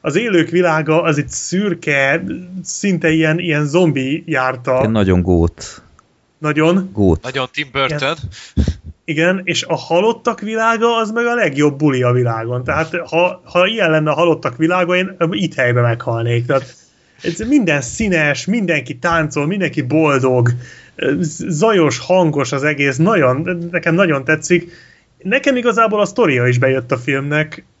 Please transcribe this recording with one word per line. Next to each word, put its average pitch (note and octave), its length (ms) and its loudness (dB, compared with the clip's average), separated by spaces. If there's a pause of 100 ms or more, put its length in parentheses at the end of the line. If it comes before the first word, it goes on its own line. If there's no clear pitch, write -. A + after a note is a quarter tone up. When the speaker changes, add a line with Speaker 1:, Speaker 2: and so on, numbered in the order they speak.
Speaker 1:
az D3 140 -4
élők F#3+ 340 2
világa D#3+ 520 2
az D#3+ 160 0
egy C#3 120 -4
szürke, D3+ 920 -2 (400)
szinte F3 460 -2
ilyen, D#3+ 300 2
ilyen D3+ 260 -2
zombi D3 600 0
járta. B2+ 520 -2
Speaker 2:
Ilyen A2+ 120 0
nagyon F#2+ 300 4
gót. E2+ 600 0 (560)
Speaker 1:
Nagyon. D#3+ 560 0
Speaker 2:
Gót. G2 280 2
Speaker 3:
Nagyon B2+ 320 -4
Tim D3 180 -6
Burton. C#3 260 0 (580)
Speaker 1:
Igen. - 100 2 (400)
Igen, F3 380 0
és F3 200 -4
a E3 120 -2
halottak A3 640 0
világa A3+ 580 0
az A3 140 -2
meg A#3 140 -2
a A#3+ 80 0
legjobb D3 440 2
buli C#3 260 2
a B2 80 2
világon. A#2+ 520 -2
Tehát D#3 320 -2 (140)
ha, F3+ 360 -2
ha F3+ 220 2
ilyen G#3 240 0
lenne D#3 180 2
a D3+ 40 0
halottak D3+ 440 0
világa, F3 380 2
én F#3 200 -2 (140)
itt G#3+ 260 -2
helyben B2 280 2
meghalnék. A#2 600 -2
Tehát C3+ 300 -2 (460)
ez E3 180 -6
minden A3 420 2
színes, D#3 640 -2
mindenki E3 520 -2
táncol, D#3 500 -2
mindenki E3+ 340 -2
boldog, C3 680 2 (720)
z-, D#3+ 280 -6
zajos, E3+ 520 2
hangos D#3 520 0
az C#3 120 -4
egész, C#3+ 340 0
nagyon, E3+ 760 0
nekem E3+ 240 -2
nagyon D#3+ 280 0
tetszik. D#3 480 0 (460)
Nekem C4 380 0
igazából A3+ 460 2
a G3+ 40 4
sztoria C3+ 420 2
is B2 100 2
bejött C3 340 0
a C3+ 60 0
filmnek. C#3+ 680 -4 (180)